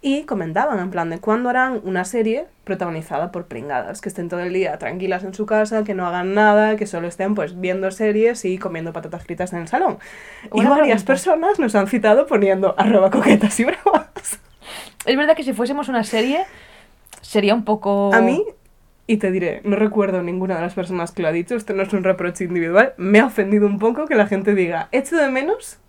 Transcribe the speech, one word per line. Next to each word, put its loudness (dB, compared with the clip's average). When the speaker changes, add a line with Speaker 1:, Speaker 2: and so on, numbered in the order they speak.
Speaker 1:
Y -2
comentaban, -2
en -4
plan, -4
de -8
cuándo -2
harán 0
una -2
serie -2
protagonizada -6
por -8
pringadas, -8
que -8
estén -8
todo -6
el -4
día -2
tranquilas -6
en -10
su -4
casa, 0
que -6
no -4
hagan -2
nada, 4
que -4
solo -6
estén, -4
pues, -6
viendo -2
series 0
y -2
comiendo -8
patatas -12
fritas -8
en -6
el -10
salón. 0
Speaker 2:
Buena 4
Speaker 1:
Y 6
varias 4
Speaker 2:
pregunta. -10
Speaker 1:
personas 2
nos 2
han 4
citado 4
poniendo 2
arroba 4
coquetas 4
y 4
bravas. -2
Speaker 2:
Es 2
verdad 4
que -8
si -4
fuésemos -4
una 0
serie, 0
sería 0
un -2
poco 0
Speaker 1:
A 6
mí, 2
y 2
te -2
diré, -4
no 0
recuerdo 0
ninguna -4
de -4
las -6
personas -6
que -8
lo 0
ha 0
dicho, -2
esto -6
no 0
es -4
un 0
reproche -2
individual, 2
me 4
ha 4
ofendido 2
un 0
poco 0
que 0
la 4
gente 0
diga, -2
"Echo 0
de 2
menos -4